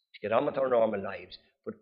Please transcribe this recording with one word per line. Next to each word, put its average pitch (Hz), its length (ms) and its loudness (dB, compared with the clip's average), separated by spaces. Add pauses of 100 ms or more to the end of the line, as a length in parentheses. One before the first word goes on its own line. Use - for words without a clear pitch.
(140)
to - 60 -20
get 104 120 -4
on 131 140 4
with 143 100 -2
our 135 120 0
normal 110 340 2
lives, 95 340 -12 (300)
but 110 160 -8